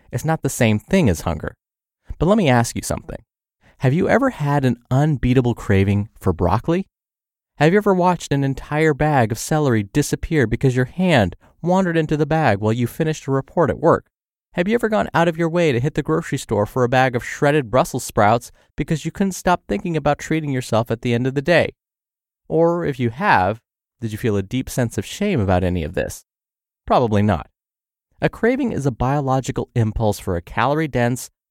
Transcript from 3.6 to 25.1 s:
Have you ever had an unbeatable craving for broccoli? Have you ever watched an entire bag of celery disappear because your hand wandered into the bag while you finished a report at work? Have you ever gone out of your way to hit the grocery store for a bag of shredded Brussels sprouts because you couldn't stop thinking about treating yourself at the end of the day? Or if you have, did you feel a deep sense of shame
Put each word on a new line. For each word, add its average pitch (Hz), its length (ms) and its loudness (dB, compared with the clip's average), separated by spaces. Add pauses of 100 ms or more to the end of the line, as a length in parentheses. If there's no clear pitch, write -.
Have 131 160 0
you 180 160 0
ever 254 220 2
had 143 340 0
an 123 120 0 (140)
unbeatable 127 640 2
craving 101 540 2 (100)
for 95 140 0
broccoli? 104 520 0 (720)
Have 151 140 4
you 196 60 4
ever 208 160 2
watched 180 400 0
an 139 100 0
entire 147 500 0
bag 135 380 2
of 113 80 -6
celery 139 440 0
disappear 143 640 0
because 120 300 0
your 127 100 0
hand 135 520 2 (260)
wandered 175 340 2
into 156 180 0
the 147 120 0
bag 143 320 2
while 107 140 2
you 123 120 -2
finished 156 400 -4
a 135 60 -4
report 135 400 0
at - 80 -4
work? 151 260 2 (480)
Have 180 160 -2
you 220 60 2
ever 233 120 0
gone 208 260 0
out 165 140 2
of 170 80 0
your 165 140 -2
way 165 240 2
to 117 80 0
hit 151 140 -2
the 147 80 -2
grocery 156 340 -2
store 104 280 0
for 127 180 0
a 120 60 2
bag 131 240 2
of 120 120 -4
shredded 143 440 0
Brussels 127 360 0
sprouts 113 480 2 (240)
because 156 260 -4
you 165 80 -6
couldn't 196 220 -2
stop - 340 -2
thinking 185 300 -4
about 143 200 0
treating 156 340 -4
yourself 123 380 -2
at 117 120 -4
the 123 120 0
end 123 140 0
of 131 60 -4
the 143 80 -2
day? 151 320 2 (760)
Or 170 380 0
if 143 120 -4
you 120 120 0
have, 113 500 2 (400)
did 110 140 -8
you 107 40 -4
feel 104 200 0
a 98 60 -2
deep 123 260 -6
sense - 280 -2
of 107 80 -4
shame 202 360 -2